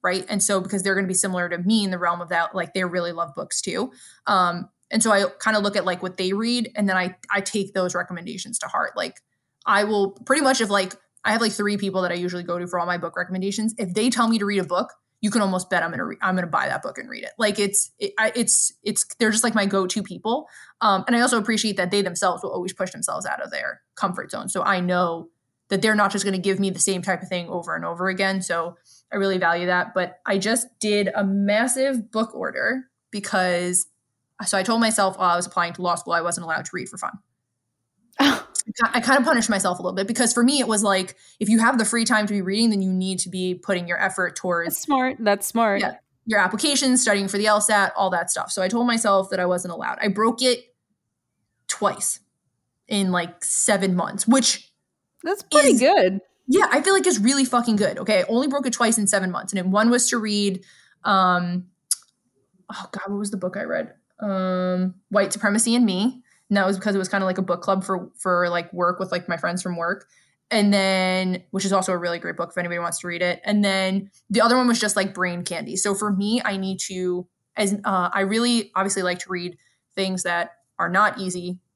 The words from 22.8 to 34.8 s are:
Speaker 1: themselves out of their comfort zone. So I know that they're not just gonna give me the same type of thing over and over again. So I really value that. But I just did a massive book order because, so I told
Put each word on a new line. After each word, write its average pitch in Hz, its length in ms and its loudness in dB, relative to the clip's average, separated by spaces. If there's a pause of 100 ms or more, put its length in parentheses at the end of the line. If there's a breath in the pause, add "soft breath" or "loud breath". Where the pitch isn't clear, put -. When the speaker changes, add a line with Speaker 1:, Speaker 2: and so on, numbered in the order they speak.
Speaker 1:
themselves - 340 -6
out - 160 -6
of - 80 -10
their - 320 -8 (140)
comfort - 340 -4
zone. - 180 -8
So 180 140 -4
I 190 180 0
know 180 480 0 (420)
that 196 120 0
they're 220 140 4
not 208 160 4
just 196 120 -2
gonna 196 140 0
give 190 220 0
me 196 100 0
the 185 80 -6
same 185 240 0
type 185 180 -2
of 170 80 -10
thing 175 200 -6
over 170 280 -6
and 165 80 -8
over 170 240 -4
again. 190 340 0
So 170 340 -4 (360 soft breath)
I - 40 -4
really 196 220 0
value 175 280 0
that. 180 260 0
But 180 320 -4
I 196 140 0
just 220 300 -2 (120)
did 208 340 0
a 202 100 0
massive 220 880 0
book 220 220 -2
order 247 500 -4 (260)
because, 180 760 0 (600)
so - 100 0
I 190 60 2
told 226 180 2